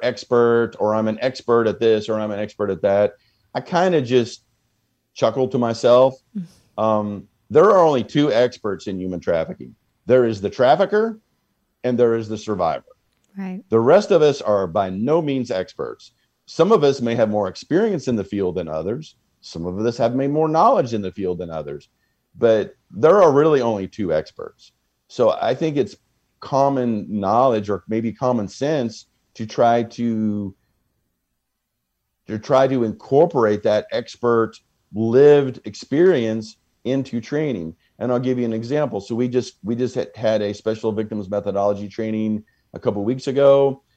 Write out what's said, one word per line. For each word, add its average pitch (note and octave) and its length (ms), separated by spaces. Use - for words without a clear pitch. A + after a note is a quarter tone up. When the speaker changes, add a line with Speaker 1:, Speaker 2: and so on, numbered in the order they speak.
Speaker 1:
expert," A#2 760
or, G#2+ 140
"I'm A2 140
an A2 140
expert A#2 460
at G#2 120
this," A2 300
or, G#2+ 100
"I'm G#2+ 120
an G2+ 80
expert G#2 300
at F#2+ 120
that." G2+ 320
I C#3 60
kinda F3 400
just A#2+ 420
chuckle A#2+ 340
to C3+ 100
myself. B2 640
Speaker 2:
Mm. F3+ 60
Speaker 1:
Um, G#2+ 500
there C#3+ 140
are G3+ 160
only D3 240
two D3 300
experts A2 540
in F#2+ 120
human F2+ 220
trafficking. D#2+ 540
There B2+ 180
is A2 160
the G2 80
trafficker G3+ 720
and B2 140
there A#2 180
is A2+ 120
the G#2+ 100
survivor. F2 460
Speaker 2:
Right. F#3+ 340
Speaker 1:
The A2+ 100
rest F3 320
of E3 100
us D3 200
are G2 260
by F#2+ 220
no B2+ 320
means C3+ 280
experts. F2+ 640
Some F#3 260
of F3+ 120
us C#3 180
may A#2 140
have A2+ 140
more G#2 180
experience F3 600
in B2 80
the G2+ 80
field F#2+ 320
than E2+ 120
others. F2+ 480
Some E2+ 240
of F2+ 140
us A#2 180
have A#2+ 180
made C#3 160
more D#3 160
knowledge E3 460
in G#2+ 80
the F#2 100
field F2+ 280
than F2 100
others. D2+ 400
But A2 400
there D#3+ 300
are E3 100
really D3 300
only G#2 260
two F2+ 260
experts. - 580
So A2+ 240
I A#2+ 140
think D3+ 220
it's A#2 180
common C3 640
knowledge G#2+ 640
or G2 180
maybe A2+ 240
common A#2 360
sense C3+ 600
to A2 120
try A#2+ 360
to, G#2+ 720
to G#2+ 100
try C3+ 300
to C3 160
incorporate A2+ 800
that G#2+ 280
expert A#2 680
lived C3 720
experience A2+ 920
into B2+ 360
training. A2+ 560
And B2 140
I'll B2 80
give B2+ 180
you B2 80
an A2+ 80
example. A#2 480
So A#2 140
we B2 120
just, B2 360
we A2+ 120
just A#2+ 200
had, - 200
had A2 280
a G#2 100
special A2 380
victims G#2+ 380
methodology G2+ 580
training A2 560
a - 60
couple G#2 240
weeks B2+ 220
ago, C#3 560